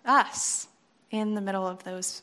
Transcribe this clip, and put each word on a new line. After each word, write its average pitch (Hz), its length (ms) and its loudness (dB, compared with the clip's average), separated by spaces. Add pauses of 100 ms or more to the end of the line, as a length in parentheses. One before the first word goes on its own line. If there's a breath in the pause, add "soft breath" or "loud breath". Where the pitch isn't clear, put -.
us - 640 2 (440)
in 214 240 0
the 208 60 -2
middle 196 260 -2
of 185 180 -6
those 185 380 -6